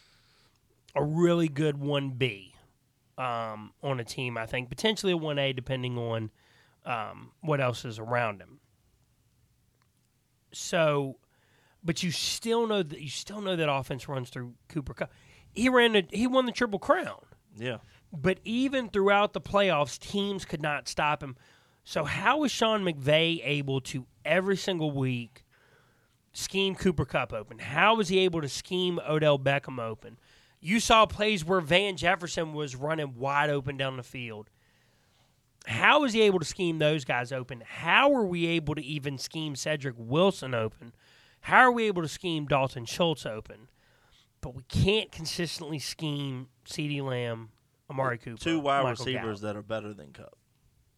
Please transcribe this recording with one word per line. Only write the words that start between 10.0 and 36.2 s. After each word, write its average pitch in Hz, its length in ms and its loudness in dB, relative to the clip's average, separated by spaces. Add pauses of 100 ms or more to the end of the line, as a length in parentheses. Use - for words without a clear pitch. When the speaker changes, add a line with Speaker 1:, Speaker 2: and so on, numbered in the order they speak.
Speaker 1:
So, 147 640 0 (680)
but 170 200 -2
you 180 80 0
still 226 560 0
know 208 160 2
that, 156 180 -8
you 147 80 -10
still 202 320 -10
know 190 160 -2
that 156 160 2
offense 135 360 -4
runs 131 220 -6
through 123 240 -12 (140)
Cooper 131 260 -8
Kupp. - 160 -6 (420)
He 240 160 2
ran 240 280 6
a, 180 160 4
he 226 140 2
won 254 200 4
the 233 60 -2
Triple 214 260 0
Crown. 294 460 0 (320)
Speaker 2:
Yeah. 113 220 -4 (340)
Speaker 1:
But 180 320 0
even 254 440 0
throughout 202 440 4
the 180 80 -4
playoffs, 175 580 2
teams 202 460 -2
could 151 180 -8
not 147 260 -4
stop 151 340 0
him. 131 140 -10 (480)
So 160 200 -2
how 196 340 2
was 294 120 2
Sean 220 340 0
McVay 160 580 0
able 135 400 -2
to 127 240 -10 (180)
every 185 320 2
single 160 340 -2
week 127 540 -4 (880)
scheme 190 420 -2
Cooper 170 300 2
Kupp 131 280 -4
open? 110 260 -8
How 151 380 4
was 208 120 0
he 185 120 4
able 170 200 2
to 143 80 -2
scheme 180 580 -2
Odell 151 320 4
Beckham 135 420 -2
open? 113 380 -10 (420)
You 202 200 0
saw 220 260 6
plays 208 380 0
where 185 160 2
Van 180 360 2
Jefferson 160 580 -2
was 147 220 -6
running 143 400 -4
wide 139 340 2
open 139 260 -2
down 131 200 -2
the 123 60 -10
field. 113 480 -12 (1160)
How 208 340 4
was 269 120 0
he 220 100 4